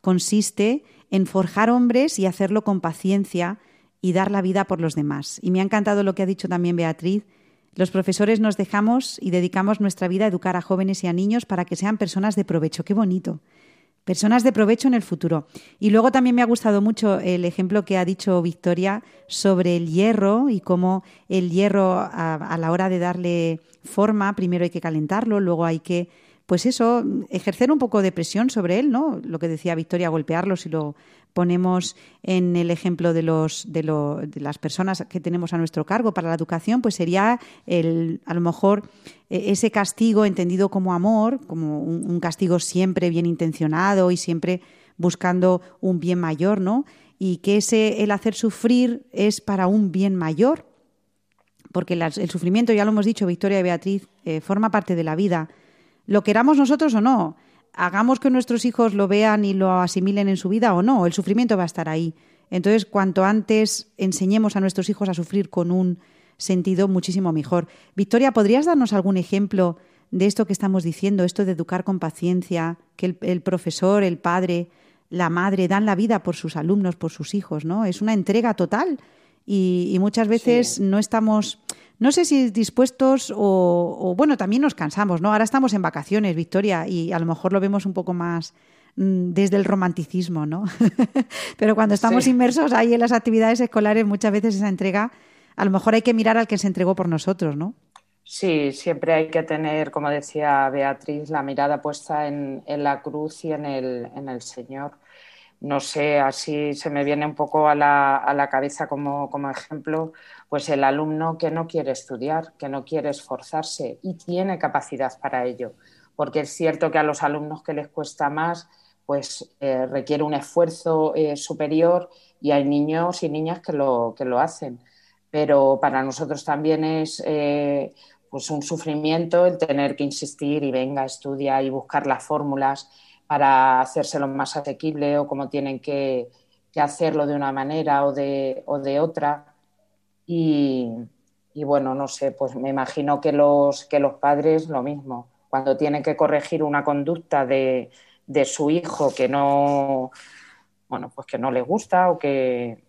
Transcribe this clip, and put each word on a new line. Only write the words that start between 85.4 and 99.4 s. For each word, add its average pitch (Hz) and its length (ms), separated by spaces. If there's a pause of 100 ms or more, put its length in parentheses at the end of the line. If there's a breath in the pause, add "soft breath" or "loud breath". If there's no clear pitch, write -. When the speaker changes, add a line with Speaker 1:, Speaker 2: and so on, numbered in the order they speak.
Speaker 1:
estamos 262 300
en 196 80
vacaciones, 185 540
Victoria, 170 500
y 170 260
a 175 60
lo 165 80
mejor 165 260
lo 196 80
vemos 196 260
un 190 80
poco 185 200
más, 170 400 (420 soft breath)
mm, 185 360
desde 196 240
el 196 80
romanticismo, 175 800
¿no? 165 180
<laughs> - 920
Pero 214 160
cuando 214 200
estamos 233 300
Speaker 2:
Sí. 262 60
Speaker 1:
inmersos 247 420
ahí 233 220
en 233 60
las 233 120
actividades 226 480
escolares, 214 460
muchas 202 260
veces 208 240
esa 202 120
entrega, 196 440 (440 soft breath)
a - 80
lo 202 60
mejor 190 240
hay 226 80
que 240 120
mirar 220 240
al 226 80
que 208 120
se 202 80
entregó 185 280
por 180 140
nosotros, 160 480
¿no? 180 180 (560)
Speaker 2:
Sí, 151 420
siempre 160 420
hay 156 140
que 160 140